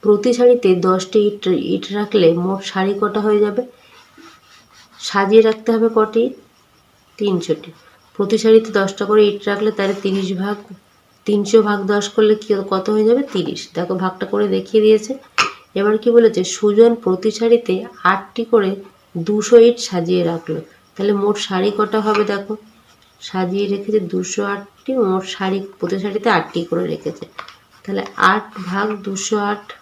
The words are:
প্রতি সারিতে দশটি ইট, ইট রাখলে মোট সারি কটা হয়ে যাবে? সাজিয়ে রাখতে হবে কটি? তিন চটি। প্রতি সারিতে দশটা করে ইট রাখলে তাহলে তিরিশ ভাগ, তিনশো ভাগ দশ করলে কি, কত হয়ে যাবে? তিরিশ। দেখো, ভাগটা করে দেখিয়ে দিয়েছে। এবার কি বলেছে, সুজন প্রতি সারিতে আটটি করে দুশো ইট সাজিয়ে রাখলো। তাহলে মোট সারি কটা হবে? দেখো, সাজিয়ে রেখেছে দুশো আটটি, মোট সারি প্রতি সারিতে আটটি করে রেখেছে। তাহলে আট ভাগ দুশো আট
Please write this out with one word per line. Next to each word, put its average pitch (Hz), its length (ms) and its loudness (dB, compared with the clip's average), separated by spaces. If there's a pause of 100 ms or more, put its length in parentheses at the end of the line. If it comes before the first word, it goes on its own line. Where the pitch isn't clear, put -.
প্রতি 208 340 4
সারিতে 247 320 4 (180)
দশটি 185 320 0 (100)
ইট, 208 140 -12 (320)
ইট 196 100 -6 (120)
রাখলে 208 300 2 (180)
মোট 190 140 -4 (120)
সারি 196 300 -2
কটা 208 240 -2
হয়ে 208 200 2
যাবে? 208 160 -4 (1500)
সাজিয়ে 202 400 6
রাখতে 220 240 -4
হবে 226 140 2 (100)
কটি? 214 260 0 (960)
তিন 202 140 0 (120)
চটি। 160 240 -4 (460)
প্রতি 202 280 0
সারিতে 220 260 6 (100)
দশটা 196 300 -2
করে 214 120 4 (100)
ইট 202 80 -8 (100)
রাখলে 202 280 -2
তাহলে 196 260 -2
তিরিশ 190 260 -2 (140)
ভাগ, 202 140 -6 (680)
তিনশো 208 400 2
ভাগ 208 120 -2 (140)
দশ 202 120 0 (100)
করলে 214 260 4
কি, - 80 -18 (240)
কত 190 200 -2
হয়ে 214 160 2
যাবে? 262 140 2 (100)
তিরিশ। 175 280 -4 (140)
দেখো, 175 180 -4 (100)
ভাগটা 185 300 -6
করে 208 120 0 (100)
দেখিয়ে 190 300 0
দিয়েছে। 214 260 4 (680)
এবার 208 240 2
কি 233 140 2
বলেছে, 220 240 4 (120)
সুজন 214 380 4 (120)
প্রতি 185 340 0
সারিতে 233 380 2 (360)
আটটি 196 420 -6
করে 196 180 2 (560)
দুশো 208 300 4 (100)
ইট 233 100 2 (100)
সাজিয়ে 175 440 -2
রাখলো। 160 280 -8 (340)
তাহলে 202 280 -2
মোট 202 140 0 (120)
সারি 190 300 0
কটা 214 300 0
হবে? 208 240 2
দেখো, 202 220 -6 (760)
সাজিয়ে 185 440 -2
রেখেছে 208 260 -2 (140)
দুশো 185 280 -4 (120)
আটটি, 202 380 -12 (160)
মোট 190 160 0 (120)
সারি 190 240 -2 (200)
প্রতি 180 240 -4
সারিতে 208 340 -2
আটটি 165 220 -4 (100)
করে - 140 -2 (100)
রেখেছে। - 320 -10 (580)
তাহলে 196 200 -6 (300)
আট 208 120 -4 (240)
ভাগ 196 180 -4 (180)
দুশো 196 300 -6 (160)
আট 208 140 -8 (160)